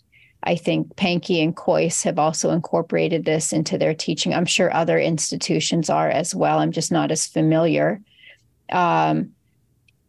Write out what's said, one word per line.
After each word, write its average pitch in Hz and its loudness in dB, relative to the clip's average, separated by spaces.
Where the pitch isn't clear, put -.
I 175 0
think 160 -2
Pankey 175 0
and 160 0
Kois 165 0
have 170 -2
also 160 0
incorporated 165 0
this 160 0
into 165 -2
their 156 2
teaching. 160 -4
I'm 170 0
sure 175 2
other 165 2
institutions 160 -2
are 156 2
as 165 -2
well. 156 2
I'm 156 0
just 165 -4
not 151 0
as 156 -2
familiar. 160 2
Um, 160 2